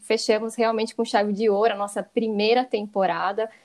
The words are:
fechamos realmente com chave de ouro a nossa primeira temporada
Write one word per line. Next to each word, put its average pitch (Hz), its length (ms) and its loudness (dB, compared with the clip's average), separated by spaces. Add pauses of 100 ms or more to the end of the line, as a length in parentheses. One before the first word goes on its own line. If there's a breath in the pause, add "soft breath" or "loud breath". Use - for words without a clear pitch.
fechamos 226 520 0
realmente 226 400 0
com 233 100 -2
chave 208 280 0
de 214 160 0
ouro 208 240 4
a 202 40 -4
nossa 202 260 -4
primeira 220 640 0
temporada 202 840 -2 (140 loud breath)